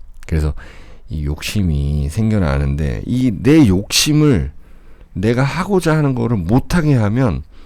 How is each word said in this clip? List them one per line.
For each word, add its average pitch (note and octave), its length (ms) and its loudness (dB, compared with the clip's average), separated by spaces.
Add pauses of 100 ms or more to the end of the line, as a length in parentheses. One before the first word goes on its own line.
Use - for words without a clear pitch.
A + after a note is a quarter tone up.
(260)
그래서 D2+ 280 -2 (540)
이 D2+ 160 -6
욕심이 D2 840 -2
생겨나는데 C#2+ 960 0
이 B2+ 240 0 (120)
내 D3 240 6
욕심을 A2 840 2 (600)
내가 A#2 300 0
하고자 E3+ 540 0
하는 C#3+ 180 2
거를 A#2 220 0
못하게 C#3 580 2
하면 G#2+ 480 0 (240)